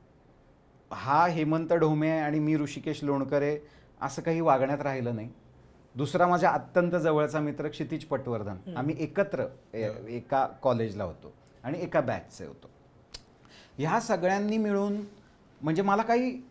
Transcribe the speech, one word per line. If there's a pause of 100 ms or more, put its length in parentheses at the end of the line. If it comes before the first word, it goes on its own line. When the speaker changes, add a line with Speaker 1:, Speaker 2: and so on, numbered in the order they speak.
(920)
Speaker 1:
हा
हेमंत
ढोमे
आहे
आणि
मी
ऋषिकेश
लोणकर
आहे, (440)
असं
काही
वागण्यात
राहिलं
नाही. (640)
दुसरा
माझा
अत्यंत
जवळचा
मित्र
क्षितिज
पटवर्धन,
Speaker 2:
हम्म.
Speaker 1:
आम्ही
एकत्र (300)
ए-,
Speaker 3:
हो.
Speaker 1:
एका
कॉलेजला
होतो (300)
आणि
एका
बॅचचे
होतो. (1080)
ह्या
सगळ्यांनी
मिळून (600)
म्हणजे
मला
काही,